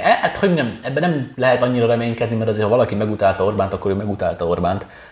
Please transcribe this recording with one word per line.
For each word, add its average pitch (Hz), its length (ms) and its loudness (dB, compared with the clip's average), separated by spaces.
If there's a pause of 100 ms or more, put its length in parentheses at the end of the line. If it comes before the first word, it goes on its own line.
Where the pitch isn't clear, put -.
e-, 185 180 2
hát, - 160 -4
hogy 190 180 2
nem, 123 280 -2
ebben 165 280 -2
nem 139 260 -4
lehet 127 260 2
annyira 123 240 2
reménykedni, 117 500 0
mert 110 140 0
azért, 107 140 0
ha 101 60 2
valaki 123 240 2
megutálta 104 500 0
Orbánt, 95 280 0
akkor 98 180 -2
ő 95 40 0
megutálta 98 520 -2
Orbánt, 87 400 0 (260)